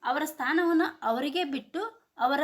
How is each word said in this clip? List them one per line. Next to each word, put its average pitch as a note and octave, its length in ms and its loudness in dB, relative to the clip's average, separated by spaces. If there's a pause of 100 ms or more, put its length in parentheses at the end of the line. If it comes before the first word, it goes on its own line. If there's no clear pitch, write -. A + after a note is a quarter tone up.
ಅವರ C4+ 220 0
ಸ್ಥಾನವನ್ನ D#4+ 560 2 (220)
ಅವರಿಗೆ C4 400 0
ಬಿಟ್ಟು D#4+ 600 -6 (140)
ಅವರ C4+ 260 0